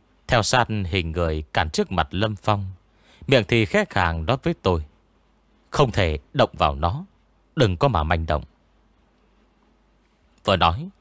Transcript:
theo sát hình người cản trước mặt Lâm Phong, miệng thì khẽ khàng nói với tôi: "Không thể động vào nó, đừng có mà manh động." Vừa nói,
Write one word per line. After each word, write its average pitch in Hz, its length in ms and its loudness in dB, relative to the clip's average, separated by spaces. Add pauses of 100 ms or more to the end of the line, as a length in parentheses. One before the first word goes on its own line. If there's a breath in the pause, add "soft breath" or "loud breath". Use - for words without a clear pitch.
(260)
theo 117 160 2
sát 120 260 0 (180)
hình 85 260 -2
người 80 400 -2
cản 80 180 0
trước 104 220 -4
mặt 85 180 0
Lâm 104 260 -4
Phong, 101 300 -2 (600 soft breath)
miệng 127 220 4
thì 113 180 2
khẽ 208 240 0
khàng 82 360 -2
nói 127 160 0
với 165 200 -2
tôi: 85 220 0 (840)
"Không 131 220 2
thể 80 260 0 (140)
động 123 200 2
vào 76 220 0
nó, 87 300 -4 (520)
đừng 101 200 2
có 143 120 2
mà 92 140 0
manh 80 240 -2
động." 78 180 -4 (2000)
Vừa 98 120 4
nói, 90 320 2 (120)